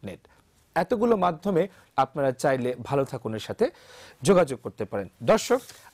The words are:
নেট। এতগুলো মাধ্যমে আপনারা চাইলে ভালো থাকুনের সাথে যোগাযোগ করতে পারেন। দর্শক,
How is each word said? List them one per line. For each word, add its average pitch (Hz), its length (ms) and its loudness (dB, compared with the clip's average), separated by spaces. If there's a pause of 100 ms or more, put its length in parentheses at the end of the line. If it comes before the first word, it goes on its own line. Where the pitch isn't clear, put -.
নেট। - 240 -16 (480)
এতগুলো 220 420 2
মাধ্যমে 180 500 0 (280)
আপনারা 135 360 0
চাইলে 127 520 -2
ভালো 139 220 0
থাকুনের 110 340 -8
সাথে 226 320 -2 (520)
যোগাযোগ 156 380 4
করতে 104 240 -8
পারেন। 98 240 -6 (140)
দর্শক, 220 380 2 (320)